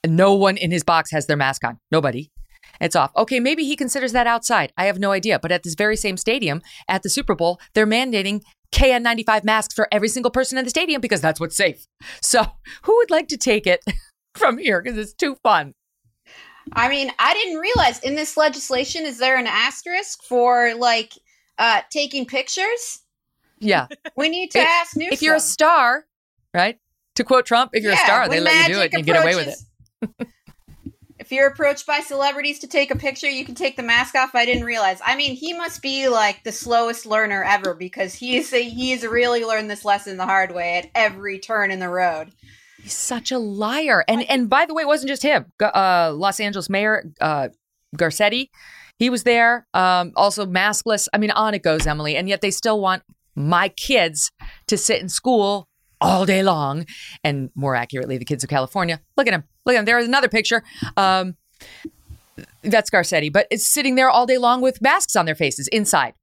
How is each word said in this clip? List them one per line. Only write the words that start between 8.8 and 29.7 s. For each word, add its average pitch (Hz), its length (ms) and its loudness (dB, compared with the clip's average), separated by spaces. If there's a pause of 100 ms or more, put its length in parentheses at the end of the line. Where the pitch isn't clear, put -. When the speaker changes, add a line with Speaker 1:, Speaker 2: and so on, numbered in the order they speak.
Speaker 1:
N 240 100 2
ninety-five 220 420 0
masks 214 300 0
for 220 180 2
every 208 160 2
single 233 220 0
person 262 260 -2
in 262 80 -2
the 254 60 -6
stadium 311 320 0
because 196 180 0
that's 156 200 0
what's 165 160 -6
safe. 185 300 -2 (360)
So 233 240 2 (380)
who 440 120 4
would 466 140 4
like 320 180 2
to 294 80 -6
take 233 300 0
it 175 140 2 (280)
<laughs> - 260 -20
from 254 220 2
here? 202 260 0
'Cause 240 140 -6
it's 214 180 -8
too 285 280 -2
fun. 160 320 2 (960)
Speaker 2:
I 240 160 0
mean, 269 300 -2
I 269 160 2
didn't 381 240 -4
realize 330 420 2
in 269 140 -4
this 302 220 -4
legislation, 294 680 -2
is 254 140 -8
there 262 200 2
an 247 80 -2
asterisk 269 760 -4
for, 240 520 2
like, 233 400 0 (440)
uh, 220 220 2 (100)
taking 277 360 -4
pictures? 381 760 -6 (580)
Speaker 1:
Yeah. 190 280 0 (300)
Speaker 2:
We 294 120 -2
need 359 220 -6
to - 80 0
Speaker 1:
If, 311 80 4
Speaker 2:
ask 339 280 0
Newsom. 330 200 -4
Speaker 1:
if - 80 -6
you're 311 140 2
a 311 40 2
star, 302 640 2 (480)
right? 190 260 0 (360)
To 247 100 -2
quote 254 220 4
Trump, 240 260 2
if 220 100 -2
you're 208 100 0
Speaker 2:
Yeah, 359 100 2
Speaker 1:
a - 20 4
star, 220 240 4
they 302 80 0
Speaker 2:
when 170 80 0
Speaker 1:
let 320 240 4
you - 60 0
do - 60 0
Speaker 2:
Magic 170 120 0
Speaker 1:
it 339 60 -2
and 151 80 -2
you 165 80 2
get 330 80 6
away 165 120 4
with 160 120 -2
Speaker 2:
approaches - 200 -12 (540)